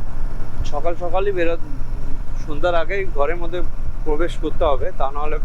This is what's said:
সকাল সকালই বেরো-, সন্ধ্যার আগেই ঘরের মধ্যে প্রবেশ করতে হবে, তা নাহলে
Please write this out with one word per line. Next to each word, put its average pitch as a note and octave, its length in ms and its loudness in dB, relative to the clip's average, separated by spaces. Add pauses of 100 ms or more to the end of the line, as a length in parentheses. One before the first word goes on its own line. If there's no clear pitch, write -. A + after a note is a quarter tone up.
(640)
সকাল - 300 0
সকালই F#3 360 0
বেরো-, E3+ 260 0 (880)
সন্ধ্যার E3+ 280 0
আগেই F3 300 0 (100)
ঘরের C#3+ 200 0
মধ্যে E3+ 260 0 (440)
প্রবেশ D#3 260 0 (100)
করতে D#3+ 240 0
হবে, - 320 2
তা C3+ 140 2
নাহলে D3 340 0